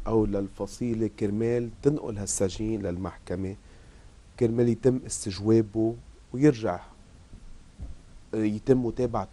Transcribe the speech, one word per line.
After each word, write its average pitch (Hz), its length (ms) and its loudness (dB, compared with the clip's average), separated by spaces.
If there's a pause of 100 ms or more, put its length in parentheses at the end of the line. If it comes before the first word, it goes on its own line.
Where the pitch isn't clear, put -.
أو 110 200 4
للفصيلة 101 840 -4 (100)
كرمال 113 500 0 (120)
تنقل 143 360 -2
هالسجين 104 640 -2
للمحكمة، 92 720 -6 (840)
كرمال 120 280 4
يتم 123 380 2
استجوابه 110 880 2 (380)
ويرجع، 117 480 2 (1500)
آه، - 20 -2
يتم 110 500 2
متابعة 113 460 -2